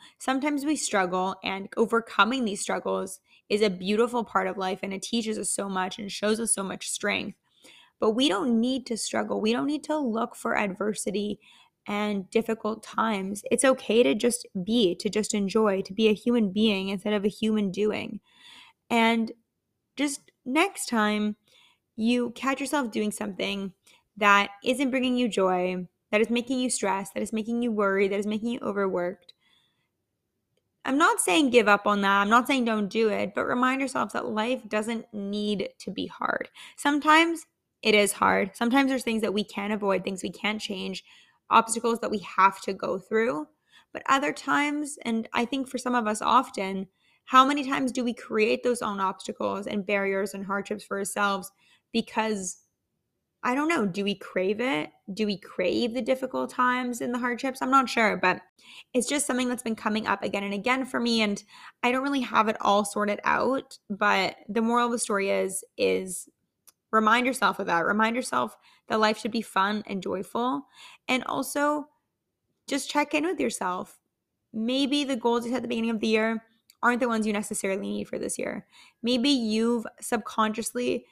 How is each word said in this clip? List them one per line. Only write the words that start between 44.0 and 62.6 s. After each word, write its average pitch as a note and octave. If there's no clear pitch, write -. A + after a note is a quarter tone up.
other C#4
times, D4
and A3+
I A#3+
think C4+
for B3+
some B3
of A#3
us G#3+
often, G3
how C4
many C#4+
times C4+
do B3+
we A#3
create A3+
those B3
own G3+
obstacles G3
and G3+
barriers G3
and G3
hardships G3
for G3
ourselves G3
because, A3
I B3
don't D4
know, D#4+
do G3
we G3+
crave G3
it? D4
Do G#3
we G3+
crave A3
the B3+
difficult C4
times B3
and B3
the B3
hardships? B3
I'm C4
not C4
sure, G#3
but F3+
it's B3
just D4
something B3+
that's B3
been A3+
coming A3
up G3
again G3
and G3+
again B3
for C4
me, A#3
and G#3
I A#3+
don't C4
really C#4
have G#3+
it A3